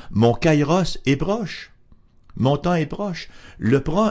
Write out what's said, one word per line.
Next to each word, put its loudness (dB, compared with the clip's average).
Mon 4
kairos 2
est 2
proche, -6
mon 2
temps -2
est 0
proche, -8
le 2
pro-, 0